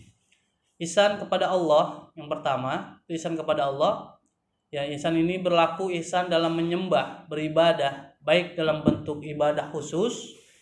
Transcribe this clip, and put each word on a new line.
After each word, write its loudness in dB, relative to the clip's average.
Ihsan 2
kepada 0
Allah, 2
yang -14
pertama, -4
ihsan -4
kepada 0
Allah. -2
Ya, -4
ihsan -2
ini 0
berlaku 2
ihsan -2
dalam 2
menyembah, -2
beribadah, 0
baik 2
dalam 0
bentuk 0
ibadah 0
khusus -4